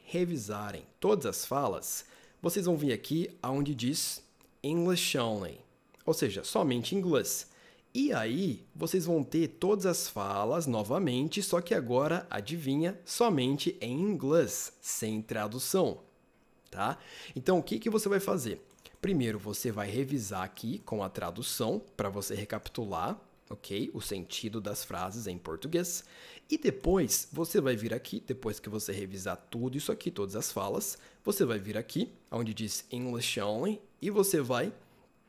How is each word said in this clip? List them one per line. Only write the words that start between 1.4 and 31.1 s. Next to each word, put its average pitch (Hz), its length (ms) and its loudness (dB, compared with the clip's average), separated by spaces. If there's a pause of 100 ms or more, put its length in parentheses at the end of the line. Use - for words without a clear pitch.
falas, 123 600 0 (360)
vocês 175 260 2
vão 175 100 4
vir 143 160 2
aqui - 480 0
aonde 139 320 0
diz 127 500 -2 (380)
English 170 560 2
only, 107 420 0 (460)
ou 160 80 4
seja, 101 300 0
somente 131 520 2
inglês. 175 540 2 (440)
E 269 200 2
aí, 123 600 0
vocês 160 320 0
vão 165 160 4
ter 160 260 2
todas 190 380 2
as 180 220 2
falas 104 580 0
novamente, 135 800 2
só 175 160 2
que 175 140 -2
agora, 147 560 2
adivinha, 143 760 -2
somente 147 800 2
em 123 180 -2
inglês, 160 800 2
sem 110 420 -2
tradução, 110 800 0 (680)
tá? 104 280 -2 (380)
Então, 175 240 4
o 156 40 0
que 226 160 -4
que 226 100 -2
você 214 180 2
vai 196 140 2
fazer? 165 440 -2 (360)
Primeiro, 120 360 2
você 104 340 -4
vai 101 180 -4
revisar 113 540 -2
aqui - 420 -6
com 104 180 -2
a 95 60 -2
tradução, 110 720 -2 (160)
pra 104 100 -2
você 98 260 -4
recapitular, 104 880 -4 (300)
ok? 104 440 -6
O 110 60 -8
sentido 104 600 -6
das 104 240 -6
frases 95 420 -6
em 90 100 -6
português. 165 680 -4 (440)
E 311 80 4
depois, - 720 4
você 165 300 2
vai 131 160 4
vir 110 180 -2
aqui, 113 320 -6
depois 110 320 -4
que - 120 -10
você 104 240 -4
revisar 95 420 -6 (140)
tudo 123 260 -4
isso 147 160 -2
aqui, - 180 -2
todas 101 280 -4
as - 120 -2
falas, 190 480 -4 (280)